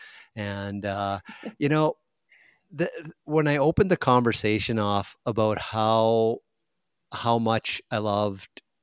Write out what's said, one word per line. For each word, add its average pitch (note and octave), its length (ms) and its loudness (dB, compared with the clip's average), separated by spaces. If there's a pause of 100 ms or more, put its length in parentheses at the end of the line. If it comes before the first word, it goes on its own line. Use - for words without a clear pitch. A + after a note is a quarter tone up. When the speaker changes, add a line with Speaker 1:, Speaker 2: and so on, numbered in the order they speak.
(340)
Speaker 1:
and, G2+ 500 -6
uh, G2 360 -4 (180)
Speaker 2:
<laughs> - 200 -14
Speaker 1:
you C#3 100 0
know, D#3 260 2 (800)
the, E3 180 -4 (320)
when D3+ 240 0
I D3 120 2
opened E3+ 340 2
the E3 40 4
conversation A2+ 840 2
off G2+ 360 -2 (100)
about A2 340 0
how, A2+ 800 2 (760)
how A#2 260 0
much A2+ 420 0 (100)
I A#2 80 -2
loved G#2 640 -4 (200)